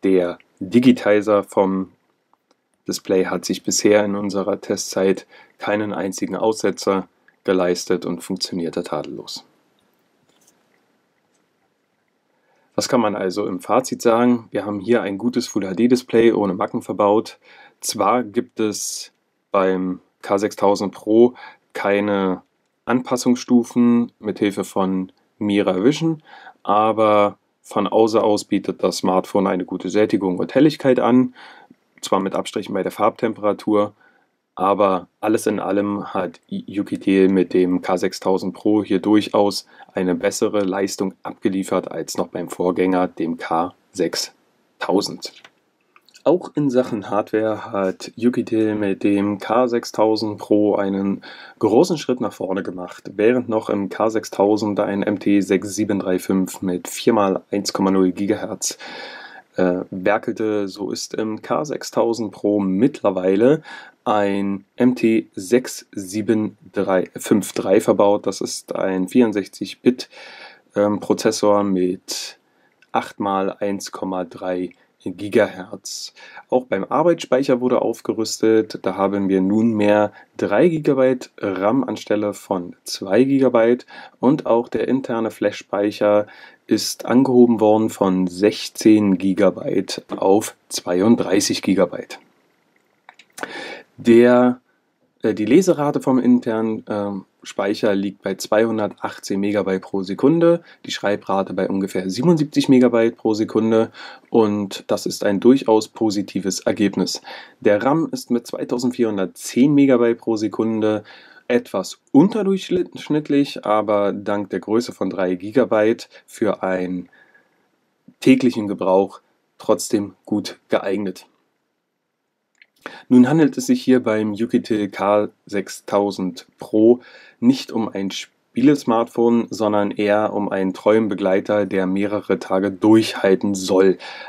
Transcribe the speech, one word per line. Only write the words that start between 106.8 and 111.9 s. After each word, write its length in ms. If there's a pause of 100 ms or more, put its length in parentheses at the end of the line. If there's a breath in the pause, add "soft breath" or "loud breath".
Der 240
ram 280
ist 200
mit 160
zweitausendvierhundertzehn 1200
Megabyte 460
pro 200
Sekunde 640 (440 loud breath)
etwas 520 (120)